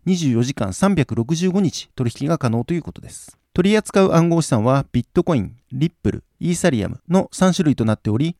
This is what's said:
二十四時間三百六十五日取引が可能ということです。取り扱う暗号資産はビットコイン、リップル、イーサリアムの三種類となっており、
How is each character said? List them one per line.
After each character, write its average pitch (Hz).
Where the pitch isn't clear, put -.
二 185
十 160
四 113
時 135
間 95
三 196
百 135
六 117
十 180
五 190
日 -
取 120
引 139
が 160
可 127
能 117
と 165
い -
う 156
こ 87
と -
で -
す。 -
取 185
り 214
扱 196
う -
暗 170
号 165
資 -
産 110
は 135
ビ 123
ッ -
ト 175
コ 175
イ 123
ン、 92
リ 139
ッ -
プ -
ル、 -
イ 170
ー 170
サ 175
リ 110
ア 85
ム -
の 180
三 185
種 175
類 143
と 117
な 110
っ -
て -
お 107
り、 160